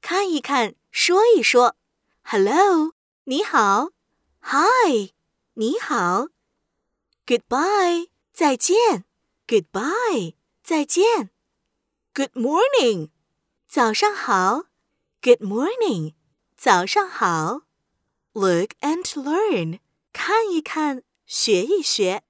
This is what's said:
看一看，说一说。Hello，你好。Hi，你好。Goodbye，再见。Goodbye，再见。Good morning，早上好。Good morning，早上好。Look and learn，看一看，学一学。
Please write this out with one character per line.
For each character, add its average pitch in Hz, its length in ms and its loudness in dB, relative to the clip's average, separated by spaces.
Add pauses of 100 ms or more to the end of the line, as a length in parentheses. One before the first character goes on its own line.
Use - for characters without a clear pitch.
看 381 280 -4
一 311 120 -2
看， 240 360 -4 (140)
说 370 360 2
一 427 160 6
说。 247 340 2 (480)
Hello， 311 720 2 (300)
你 277 200 -2
好。 226 460 0 (500)
Hi， 320 720 2 (400)
你 240 260 -4
好。 214 500 -2 (1000)
Goodbye， 339 800 0 (240)
再 285 240 0
见。 392 480 2 (420)
Goodbye， 240 880 -2 (280)
再 302 240 -2
见。 381 440 0 (840)
Good - 240 -4
morning， 277 720 0 (580)
早 226 260 0
上 415 220 0
好。 214 520 -2 (560)
Good 240 200 4
morning， 226 720 -4 (420)
早 185 280 2
上 381 240 -2
好。 175 540 -2 (720)
Look 190 460 0
and 320 220 -2 (120)
learn， 277 640 -2 (340)
看 427 380 -2
一 330 100 -2
看， 294 420 -4 (240)
学 - 380 0
一 349 160 0
学。 190 500 -2